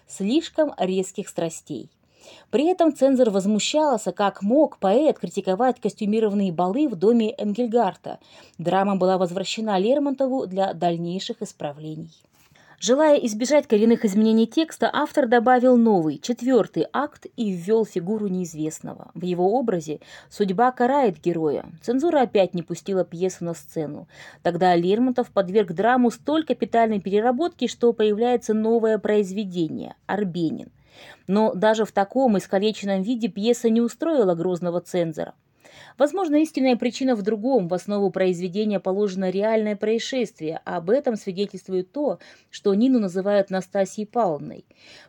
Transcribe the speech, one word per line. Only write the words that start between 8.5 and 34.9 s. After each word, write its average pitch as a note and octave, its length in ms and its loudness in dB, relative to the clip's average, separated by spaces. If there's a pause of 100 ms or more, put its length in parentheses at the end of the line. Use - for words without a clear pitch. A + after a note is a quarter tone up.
Драма F#3+ 380 0
была F#3 200 2
возвращена F#3+ 600 -2
Лермонтову C4+ 680 0
для F#3+ 280 -2
дальнейших E3+ 640 -4
исправлений. D#3 720 -12 (720)
Желая C#4+ 380 4
избежать B3 500 0
коренных A3+ 360 4
изменений A3 440 2
текста, D#4+ 440 -2
автор C#4+ 360 0
добавил B3 480 6
новый, F#3 420 2
четвертый A#3 720 0
акт - 340 -6 (100)
и G#3+ 160 -4
ввел G3+ 320 0
фигуру G#3 420 -4
неизвестного. D#3 880 -8
В D#3+ 80 -14
его F3+ 340 0
образе F3 440 -4 (280)
судьба G#3 440 0
карает B3 480 0
героя. D#3+ 440 -2 (160)
Цензура C#4 420 0
опять G3 320 2
не E3+ 80 -6
пустила F3+ 420 -4
пьесу F3 400 -6
на E3+ 100 -6
сцену. - 540 -10 (340)
Тогда F3 320 4
Лермонтов A#3 560 2
подверг F#3+ 440 0
драму A#3+ 360 2
столь D#4 340 -2
капитальной A3+ 540 0
переработке, A#3+ 720 0
что A#3 240 0
появляется A3+ 600 0
новое A3 460 2
произведение F#3 960 -2 (120)
«Арбенин». F3 640 -4 (540)
Но G#3 260 2
даже G#3+ 320 2
в - 80 -6
таком G#3 460 2
искалеченном G3 640 -2
виде A#3 260 -2
пьеса A3+ 400 0
не A3+ 140 4
устроила A#3 520 0
грозного F3 460 -4
цензора. E3+ 540 -4 (640)